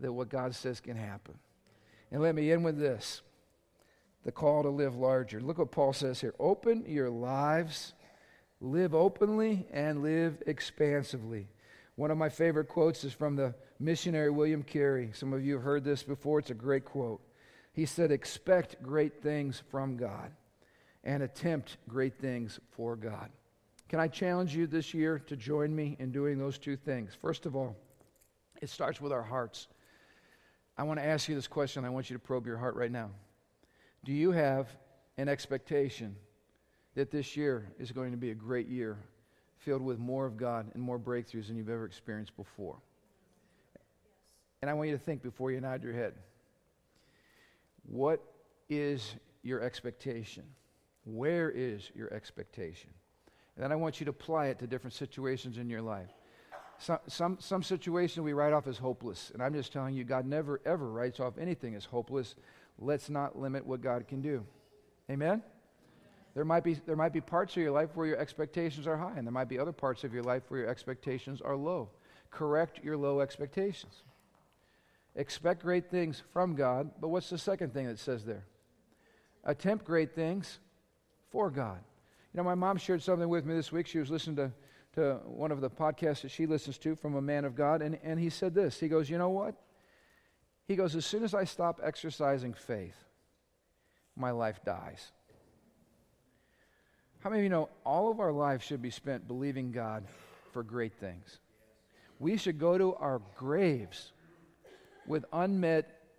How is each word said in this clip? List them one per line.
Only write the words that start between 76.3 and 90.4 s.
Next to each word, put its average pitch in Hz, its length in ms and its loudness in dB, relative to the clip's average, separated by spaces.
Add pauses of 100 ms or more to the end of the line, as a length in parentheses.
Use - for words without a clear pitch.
from 180 220 2
God, 135 460 2
but 156 80 -2
what's 175 200 0
the 180 100 -4
second 180 360 -2
thing 135 140 -2
that 110 100 -6
says 120 260 -2
there? 101 220 -8 (960)
Attempt 196 420 0
great 160 300 2
things 165 460 -2 (720)
for 202 180 2
God. 117 280 -2 (540)
You - 60 -6
know, 175 60 2
my 180 100 4
mom 185 220 4
shared 175 260 2
something 170 260 2
with 170 160 2
me 160 100 0
this 165 180 -2
week. 165 160 0
She 165 100 -2
was 143 120 0
listening 156 260 -2
to, 135 160 0 (400)
to 143 220 4 (100)
one 139 260 -4
of 143 100 -2
the 131 100 0
podcasts 156 520 2
that 131 80 -8
she 160 160 -2
listens 151 320 0
to 160 160 -2
from 147 220 -2
a 139 60 0
man 143 220 0
of 127 120 -4
God, 151 260 4
and, 151 220 -2
and 160 160 -2
he 170 100 2
said 180 240 -2
this. 180 240 4
He 165 80 0
goes, 156 240 2
"You 170 80 0
know 180 120 2
what?" 202 260 -2 (1080)